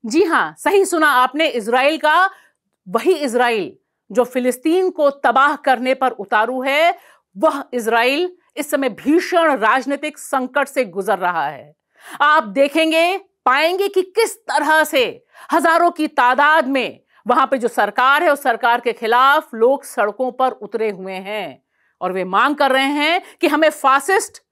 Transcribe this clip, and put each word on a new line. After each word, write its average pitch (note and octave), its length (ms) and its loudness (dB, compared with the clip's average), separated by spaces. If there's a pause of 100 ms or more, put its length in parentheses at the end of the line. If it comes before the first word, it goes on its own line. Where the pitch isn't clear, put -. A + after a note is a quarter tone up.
जी C#4+ 180 0
हाँ, A3+ 360 -2
सही G4 260 2
सुना D#4 220 0
आपने, C4 400 2
इजराइल B3+ 500 0
का। D#4+ 320 2 (600)
वही A3+ 240 0
इजराइल A#3+ 640 -2 (340)
जो A#3+ 120 0
फिलिस्तीन C4 680 -2
को D4 200 0
तबाह C#4 460 2
करने B3+ 380 0
पर C4 180 0
उतारू A#3 500 -2
है, D4 360 0 (400)
वह C#4+ 260 0 (100)
इजराइल B3 580 0 (260)
इस D4 140 -8
समय C4+ 180 -2
भीषण D#4+ 680 0
राजनीतिक C4+ 600 -2
संकट C4+ 500 -4
से B3+ 180 -2
गुजर F#3+ 320 -2
रहा F3 300 -2
है। D3 280 -14 (460)
आप D4+ 220 4
देखेंगे, D#4+ 760 0
पाएंगे F4 680 -2
कि F#4 140 0
किस G#4 360 -2
तरह D4+ 460 0
से C4 420 -2 (280)
हजारों E4+ 380 2
की D#4 160 -4
तादाद C#4+ 600 2
में B3 320 -4 (280)
वहां C4 200 2
पे C4+ 100 -2
जो A3+ 100 -4
सरकार B3+ 560 0
है, E4 60 2
उस C#4+ 140 -2
सरकार A#3+ 360 0
के A#3 140 -4
खिलाफ B3+ 640 2
लोग C4 280 2
सड़कों A#3 480 -4
पर B3+ 200 -2
उतरे G#3+ 380 -6
हुए F#3+ 240 -10
हैं F#3 500 -10 (380)
और F#3 100 -4
वे F#3 120 -4
मांग G#3+ 320 0
कर C#4 160 0
रहे C4+ 160 0
हैं D4+ 340 -2 (200)
कि E4+ 60 2
हमें D#4 220 2
फासिस्ट C#4+ 840 0